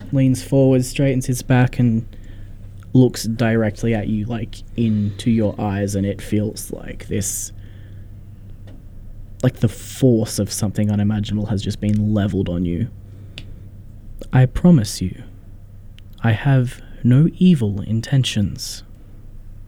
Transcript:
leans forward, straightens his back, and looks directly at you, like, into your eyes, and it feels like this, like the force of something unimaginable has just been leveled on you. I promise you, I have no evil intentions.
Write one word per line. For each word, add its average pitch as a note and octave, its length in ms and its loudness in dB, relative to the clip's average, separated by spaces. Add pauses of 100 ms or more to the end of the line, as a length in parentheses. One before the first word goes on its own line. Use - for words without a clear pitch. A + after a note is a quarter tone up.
(140)
leans C3 300 4
forward, C3 420 4
straightens C3 400 0
his B2 160 -2
back, B2 380 4
and A#2 260 2 (880)
looks B2+ 300 6
directly A2+ 720 2
at G#2 140 -2
you, G#2+ 180 0
like, A2+ 380 -6 (140)
into G#2+ 540 0
your A2 280 2
eyes, G2+ 360 0
and G2 100 2
it G2 160 -2
feels G#2+ 500 -2
like - 360 -10
this, - 440 -4 (1900)
like B2+ 160 0
the A#2+ 100 4
force - 720 2
of G2 120 -2
something G#2 380 0
unimaginable G#2 580 0
has G2 140 0
just F#2+ 200 -4
been G#2 320 2
leveled F#2+ 340 2
on F2 160 0
you. F2 240 0 (1400)
I C3 140 6
promise C#3 560 4
you, F#2 200 -4 (1000)
I A#2 80 4
have B2+ 500 2 (220)
no B2+ 300 6
evil A#2+ 480 4
intentions. - 1000 0 (840)